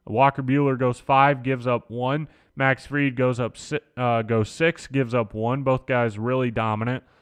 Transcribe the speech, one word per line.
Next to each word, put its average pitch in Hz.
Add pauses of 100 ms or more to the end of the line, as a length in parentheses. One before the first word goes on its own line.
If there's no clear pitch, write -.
Walker 135
Buehler 135
goes 123
five, 135
gives 127
up 120
one. 131 (280)
Max 135
Fried 139
goes 127
up 117
si-, - (160)
uh, 120
goes 110
six, -
gives 131
up 117
one. 120
Both 131
guys 120
really 123
dominant. 113 (180)